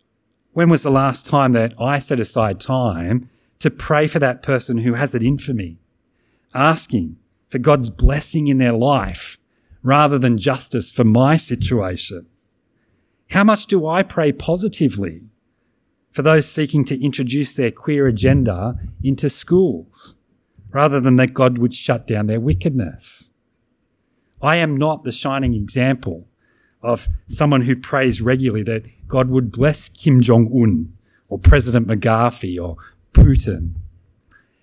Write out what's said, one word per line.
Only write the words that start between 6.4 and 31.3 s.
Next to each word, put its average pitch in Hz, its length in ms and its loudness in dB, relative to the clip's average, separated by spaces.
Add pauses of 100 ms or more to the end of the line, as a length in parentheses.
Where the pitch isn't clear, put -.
asking 127 640 -2 (320)
for 131 100 -6
God's 127 320 2
blessing 147 560 0
in 135 100 2
their 123 160 2
life 113 640 -2 (460)
rather 143 340 4
than 123 200 2
justice 127 540 -4
for 131 120 0
my 127 340 4
situation? 95 880 -4 (1040)
How 196 140 2
much 208 240 2
do 180 180 0
I 170 160 0
pray 165 300 0
positively 139 880 -4 (920)
for 143 120 -4
those 156 240 4
seeking 151 380 -2
to 131 180 -4
introduce 135 500 -4
their 120 180 -2
queer 143 360 -2
agenda 117 720 0 (240)
into 135 260 -2
schools? - 840 -2 (600)
Rather 143 240 2
than 127 160 4
that 127 180 2
God 127 240 2
would 120 160 0
shut - 320 -4
down 107 220 -2
their 113 140 -2
wickedness. 127 920 -6 (1080)
I 156 160 2
am 156 180 0
not 147 300 -2
the 123 80 -4
shining 135 400 -4
example 104 720 -4 (540)
of 117 260 -2 (200)
someone 147 340 2
who 123 160 0
prays 127 440 -2
regularly 123 420 0
that 110 220 -6 (220)
God 127 220 0
would 127 240 0
bless 143 340 0
Kim 135 320 2
Jong-un 113 720 4 (360)
or 98 100 -8